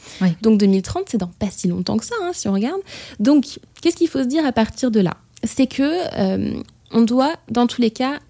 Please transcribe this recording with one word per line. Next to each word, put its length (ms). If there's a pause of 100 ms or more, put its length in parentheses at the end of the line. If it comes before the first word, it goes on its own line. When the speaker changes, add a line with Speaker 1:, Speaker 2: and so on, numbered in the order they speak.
(220)
Speaker 1:
Oui. 60 (140)
Speaker 2:
Donc 180
deux 80
mille 140
trente, 260
c'est 100
dans 100 (120)
pas 100
si 180
longtemps 300
que 80
ça, 180
hein, 100
si 140
on 60
regarde. 280 (380)
Donc, 400 (220)
qu'est-ce 140
qu'il 140
faut 120
se 60
dire 180
à 60
partir 400
de 80
là ? 160 (280)
C'est 240
que, 160 (360)
euh, 400 (320)
on 100
doit, 320 (160)
dans 160
tous 160
les 80
cas, 300 (100)